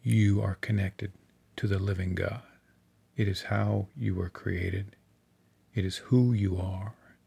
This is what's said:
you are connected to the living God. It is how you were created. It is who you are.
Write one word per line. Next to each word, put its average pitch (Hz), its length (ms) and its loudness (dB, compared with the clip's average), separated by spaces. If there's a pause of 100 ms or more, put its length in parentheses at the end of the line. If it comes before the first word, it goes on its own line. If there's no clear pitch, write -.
you 104 380 4
are 101 200 -2
connected 98 500 -4 (440)
to - 120 -4
the 98 120 0
living 92 360 -2
God. 92 280 -4 (720)
It 107 120 0
is 98 160 -4
how 104 440 0 (100)
you 107 180 -2
were 92 140 -2
created. 92 680 -4 (800)
It 95 100 0
is 92 140 -4
who 123 360 4
you 98 240 0
are. 92 360 -6 (340)